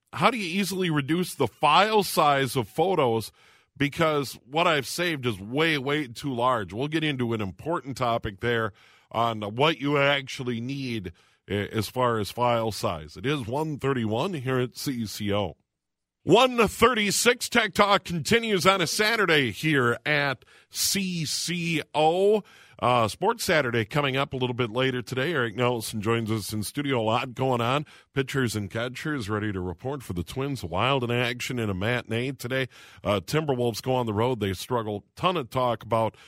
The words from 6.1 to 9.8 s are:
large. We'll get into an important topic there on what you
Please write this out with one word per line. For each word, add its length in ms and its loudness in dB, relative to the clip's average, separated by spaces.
large. 380 0
We'll 160 -4
get 160 -4
into 300 -2
an 80 -2
important 560 -6
topic 420 -2
there 340 -2
on 300 0
what 240 2
you 180 0